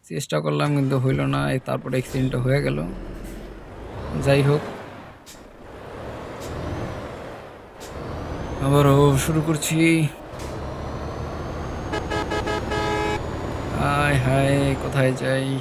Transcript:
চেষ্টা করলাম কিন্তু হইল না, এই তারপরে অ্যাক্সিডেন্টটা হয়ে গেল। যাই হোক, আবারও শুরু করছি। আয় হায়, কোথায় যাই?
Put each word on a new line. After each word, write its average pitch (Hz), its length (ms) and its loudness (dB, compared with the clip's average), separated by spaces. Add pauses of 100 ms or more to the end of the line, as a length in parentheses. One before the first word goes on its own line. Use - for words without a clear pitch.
চেষ্টা 156 400 -4
করলাম 147 320 2
কিন্তু 139 260 2
হইল 135 160 2 (140)
না, 139 80 2 (120)
এই 131 140 0
তারপরে 131 300 -2
অ্যাক্সিডেন্টটা 131 480 0
হয়ে 135 200 4
গেল। 139 120 0 (1500)
যাই 139 240 6
হোক, 151 140 4 (4000)
আবারও 139 320 8 (280)
শুরু 160 220 2
করছি। 156 300 0 (4000)
আয় 143 340 4
হায়, 139 340 4 (240)
কোথায় 131 380 4
যাই? 135 260 0 (140)